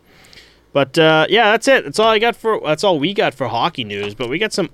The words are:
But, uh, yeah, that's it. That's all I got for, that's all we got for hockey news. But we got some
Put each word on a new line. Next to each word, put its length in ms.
But, 280
uh, 280
yeah, 220
that's 160
it. 160
That's 160
all 100
I 120
got 160
for, 280
that's 200
all 160
we 120
got 220
for 140
hockey 340
news. 320
But 140
we 100
got 140
some 220